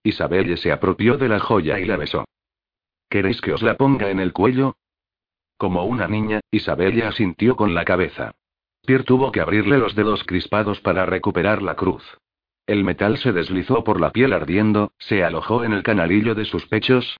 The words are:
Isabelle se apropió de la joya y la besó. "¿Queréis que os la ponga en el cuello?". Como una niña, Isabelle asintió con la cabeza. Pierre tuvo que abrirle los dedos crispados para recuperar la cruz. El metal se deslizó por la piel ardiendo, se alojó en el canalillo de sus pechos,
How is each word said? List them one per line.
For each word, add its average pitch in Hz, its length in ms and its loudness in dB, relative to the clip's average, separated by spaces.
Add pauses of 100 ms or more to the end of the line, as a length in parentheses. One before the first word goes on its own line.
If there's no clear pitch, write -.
Isabelle 87 540 0
se 80 160 -2
apropió 98 460 2
de 127 100 0
la 104 120 2
joya 87 380 0
y 92 60 -4
la 92 140 -2
besó. 73 260 -6 (840)
"¿Queréis 95 320 0
que 87 100 -2
os 73 100 -2
la 113 140 2
ponga 135 320 2
en 95 120 -2
el 92 120 -2
cuello?". 127 440 0 (840)
Como 92 260 -2
una 104 240 -2
niña, 107 320 -2 (100)
Isabelle 101 540 0
asintió 104 500 0
con 101 200 0
la 85 100 0
cabeza. 87 500 -2 (520)
Pierre 131 180 2
tuvo 127 260 2
que 104 100 -2
abrirle 104 380 2
los 101 160 -2
dedos 104 300 0
crispados 101 560 -2
para 92 260 0
recuperar 92 560 0
la 82 120 -4
cruz. - 280 -2 (640)
El 101 160 0
metal 98 360 0
se 123 140 0
deslizó 92 520 -2
por 98 160 0
la 76 100 2
piel 123 220 2
ardiendo, 101 640 0
se 101 240 0
alojó 85 420 0
en 110 100 -2
el 95 80 -4
canalillo 104 520 2
de 104 120 -4
sus - 200 -6
pechos, - 540 0